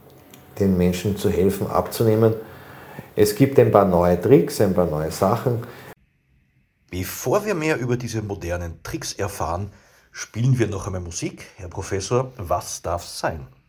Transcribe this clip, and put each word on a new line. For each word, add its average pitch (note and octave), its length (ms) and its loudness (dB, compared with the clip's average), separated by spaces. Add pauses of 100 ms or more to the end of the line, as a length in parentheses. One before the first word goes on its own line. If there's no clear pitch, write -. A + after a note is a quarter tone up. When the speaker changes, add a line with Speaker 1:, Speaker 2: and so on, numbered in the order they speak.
(580)
Speaker 1:
den F#2+ 180 2
Menschen F2+ 400 0
zu G2+ 140 0
helfen, F#2+ 360 0
abzunehmen. A2+ 680 2 (840)
Es - 180 4
gibt C3 240 4
ein A#2 120 8
paar G#2 140 8
neue F2+ 360 4
Tricks, D3 400 4
ein G2 140 2
paar F2+ 120 2
neue D#2 240 -2
Sachen. A2+ 520 0 (1300)
Speaker 2:
Bevor B2+ 540 -2
wir G#3+ 100 -2
mehr D#3 240 -2
über B2 180 -2
diese A2+ 260 -6
modernen F2 600 -8
Tricks - 320 -10
erfahren, G2 560 -6 (400)
spielen B2 480 0
wir A2 80 2
noch F#2+ 200 -6
einmal F#2 140 -6
Musik. F2 460 -10 (100)
Herr F#2 120 -14
Professor, G2+ 680 -4
was F2+ 460 -6
darf's - 360 -6
sein? D#2+ 280 -6 (220)